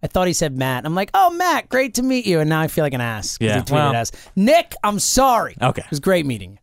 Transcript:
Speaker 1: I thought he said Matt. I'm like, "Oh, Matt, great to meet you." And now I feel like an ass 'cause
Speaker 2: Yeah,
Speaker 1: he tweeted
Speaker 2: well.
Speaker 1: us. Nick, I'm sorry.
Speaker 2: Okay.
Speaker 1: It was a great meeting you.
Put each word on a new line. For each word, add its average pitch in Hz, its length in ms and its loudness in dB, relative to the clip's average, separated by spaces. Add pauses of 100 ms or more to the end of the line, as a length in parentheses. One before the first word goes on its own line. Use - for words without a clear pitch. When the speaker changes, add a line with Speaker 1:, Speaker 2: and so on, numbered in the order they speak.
Speaker 1:
I - 60 -4
thought 185 180 0
he 180 60 0
said 151 240 -2
Matt. 131 280 -2
I'm 156 120 -4
like, 202 180 -4
"Oh, 381 160 4
Matt, 339 380 -2
great 254 260 -2
to 247 80 0
meet 254 240 0
you." 170 140 2
And 151 100 2
now 156 100 2
I 160 60 0
feel 156 180 -2
like 143 100 -2
an 123 60 -2
ass 113 380 -6
'cause 113 80 0
Speaker 2:
Yeah, 104 120 2
Speaker 1:
he 95 40 -2
tweeted - 100 -6
Speaker 2:
well. 147 220 2
Speaker 1:
us. 113 160 -2 (240)
Nick, 294 480 2
I'm 208 160 0
sorry. 226 640 2
Speaker 2:
Okay. 123 200 0
Speaker 1:
It - 80 -12
was 147 100 -6
a - 20 -18
great 180 240 2
meeting 101 260 -6
you. 101 100 -20